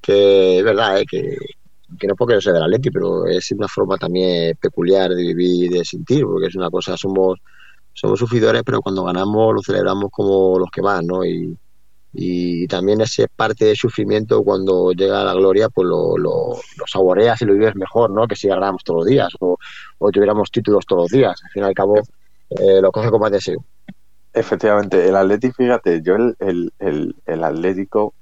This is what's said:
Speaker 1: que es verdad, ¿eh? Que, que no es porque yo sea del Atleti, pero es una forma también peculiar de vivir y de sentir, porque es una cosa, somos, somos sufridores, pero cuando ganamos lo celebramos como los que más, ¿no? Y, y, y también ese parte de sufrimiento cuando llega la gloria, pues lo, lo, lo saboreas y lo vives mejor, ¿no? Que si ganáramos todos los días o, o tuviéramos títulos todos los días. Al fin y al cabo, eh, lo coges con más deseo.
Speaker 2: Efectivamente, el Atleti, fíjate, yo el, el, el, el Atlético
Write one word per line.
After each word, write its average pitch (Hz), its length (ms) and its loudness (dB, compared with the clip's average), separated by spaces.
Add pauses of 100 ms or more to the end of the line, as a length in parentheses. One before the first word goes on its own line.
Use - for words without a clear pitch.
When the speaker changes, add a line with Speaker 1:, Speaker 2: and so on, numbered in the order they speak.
Speaker 1:
que 98 580 4
es 95 40 2
verdad, 104 360 2
¿eh? - 100 0
Que, 87 280 -6 (600)
que 101 60 -6
no 98 80 0
es 90 40 -4
porque 120 180 0
yo 98 60 2
sea 95 120 0
del 82 100 2
Atleti, 110 280 0
pero 87 340 -2
es 87 260 -2
una 101 160 -4
forma 95 300 -2
también 87 640 -2
peculiar 92 480 0
de 90 140 -2
vivir 87 480 0
y 90 60 0
de 87 60 0
sentir, 127 400 -2
porque 90 240 -2
es 87 80 -6
una 90 140 -4
cosa, 90 260 -4
somos, 95 440 0 (540)
somos 104 260 -2
sufridores, 113 440 2
pero 117 160 -2
cuando 95 240 -4
ganamos 104 520 0
lo 101 80 -2
celebramos 98 480 -2
como 95 480 2
los 92 100 -2
que - 140 -6
más, 95 200 0
¿no? 90 220 -4
Y, 85 320 -6 (560)
y, 87 500 -4
y 90 40 -6
también 98 340 0
ese 110 260 0
parte 107 380 -2
de 107 100 4
sufrimiento 107 680 -2
cuando 95 480 0
llega 98 320 0
la 95 100 -2
gloria, 95 360 4
pues 92 180 0
lo, 82 280 0
lo, 80 440 -4 (180)
lo - 100 -10
saboreas 98 540 2
y 120 40 -2
lo 101 80 4
vives 104 220 2
mejor, 101 360 0
¿no? 110 160 0
Que 104 80 -6
si - 120 -4
ganáramos 95 360 -2
todos 82 160 -2
los 85 80 0
días 110 220 2 (100)
o, 90 180 0 (400)
o 104 140 0
tuviéramos 101 400 0
títulos 101 340 0
todos 87 180 0
los 87 80 -2
días. 110 320 2
Al - 60 -20
fin 101 140 -6
y - 20 -2
al 98 80 0
cabo, 101 220 2 (560)
eh, 98 300 4
lo 95 100 4
coges 110 180 -2
con 107 100 2
más 104 120 2
deseo. 95 340 -4 (680)
Speaker 2:
Efectivamente, 101 760 2
el 95 80 4
Atleti, 104 360 2
fíjate, 113 520 0
yo 92 120 2
el, 117 220 0
el, 87 400 -4
el, 78 380 -4 (100)
el 82 180 -6
Atlético 92 800 -2